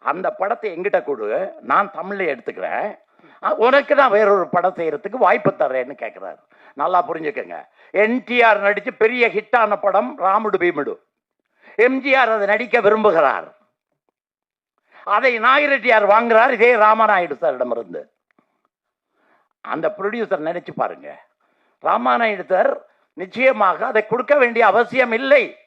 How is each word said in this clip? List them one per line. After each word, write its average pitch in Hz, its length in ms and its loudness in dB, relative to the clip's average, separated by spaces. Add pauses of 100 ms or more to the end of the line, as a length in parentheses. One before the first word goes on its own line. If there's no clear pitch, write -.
"அந்த 165 300 -6
படத்தை 190 480 -8
எங்கிட்ட 185 240 -2
கொடு, 143 580 -6
நான் 147 300 -2
தமிழ்ல 175 460 -8
எடுத்துக்கிறேன், 113 640 -8 (440)
அ, 208 120 -2
உனக்கு 262 400 2
நான் 269 160 4
வேறொரு 202 380 2
படம் 180 260 -2
செய்யறதுக்கு 165 420 -6
வாய்ப்பு 208 420 2
தர்றேன்னு" 131 340 -4
கேக்குறாரு. 95 460 -14 (360)
நல்லா 175 340 -2
புரிஞ்சுக்கங்க, 127 580 -10 (240)
என் 220 340 0
டி 240 180 0
ஆர் 208 200 4
நடிச்சு 202 280 -2
பெரிய 233 380 0
ஹிட்டான 208 520 0
படம் 208 380 0
ராமுடு 196 400 0
பீமுடு. 160 380 -2 (800)
எம் 262 240 2
ஜி 262 140 0
ஆர் 254 140 2
அதை 220 180 0
நடிக்க 220 340 0
விரும்புகிறார். 165 720 2 (1500)
அதை 233 360 0
நாகிரெட்டியார் 247 680 2
வாங்குறார் 226 440 4
இதே 240 260 4
ராமநாயுடு 214 580 2
சாரிடமிருந்து. 120 680 -4 (1600)
அந்த 156 280 -6
ப்ரொடியூசர் 196 540 -6
நினைச்சு 170 340 -8
பாருங்க, 82 480 -8 (580)
ராமாநாயுடு 220 640 0
சார் 190 420 -2 (260)
நிச்சயமாக 214 760 0
அதை 220 200 -2
கொடுக்க 247 320 0
வேண்டிய 233 280 2
அவசியம் 233 460 2
இல்லை 262 540 2